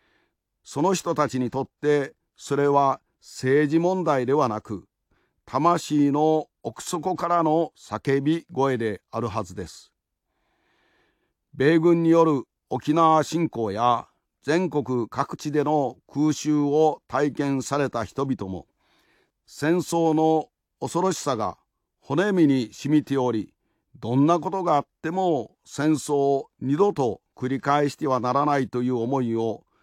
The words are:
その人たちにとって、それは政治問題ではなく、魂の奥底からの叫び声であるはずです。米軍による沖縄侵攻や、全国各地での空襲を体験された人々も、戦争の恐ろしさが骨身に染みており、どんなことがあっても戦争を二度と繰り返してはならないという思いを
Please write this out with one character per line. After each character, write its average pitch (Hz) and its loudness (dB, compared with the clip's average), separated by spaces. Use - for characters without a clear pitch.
そ - -6
の 190 2
人 170 -4
た 143 0
ち 127 -4
に 123 -4
と 135 -6
っ - -12
て、 147 0
そ - -6
れ 143 2
は 139 2
政 139 0
治 160 2
問 180 0
題 139 0
で 131 0
は 143 2
な 107 -6
く、 - -12
魂 147 2
の 156 0
奥 - -10
底 175 -4
か 170 -4
ら 170 2
の 160 2
叫 135 -4
び 156 -2
声 131 0
で 110 -4
あ 113 -6
る 113 -4
は 107 -6
ず 90 -16
で 92 -10
す。 - -20
米 156 4
軍 170 4
に 165 4
よ 165 6
る 143 0
沖 131 -2
縄 160 4
侵 160 -2
攻 110 -4
や、 120 0
全 170 0
国 127 -4
各 - -6
地 - -8
で 147 0
の 143 -2
空 151 0
襲 151 -2
を 147 2
体 139 -2
験 139 -2
さ 143 -4
れ 139 0
た 113 -4
人 135 -6
々 104 -4
も、 87 -10
戦 160 -2
争 165 0
の 156 2
恐 143 -4
ろ 185 2
し 156 -8
さ 135 -4
が 98 -4
骨 180 0
身 175 6
に 131 2
染 151 0
み 147 0
て 139 -4
お 127 0
り、 110 -6
ど 117 -4
ん 139 4
な 170 4
こ 160 -6
と 185 -4
が 170 2
あ 143 2
っ 139 -4
て 160 -4
も 170 -2
戦 147 -2
争 147 -2
を 139 0
二 135 -2
度 202 4
と 120 -2
繰 127 -6
り 131 -4
返 143 0
し - -10
て 156 -6
は 127 0
な 123 -2
ら 139 0
な 147 0
い 127 -2
と 123 -4
い 123 -2
う 123 -2
思 131 -2
い 117 -2
を 113 -4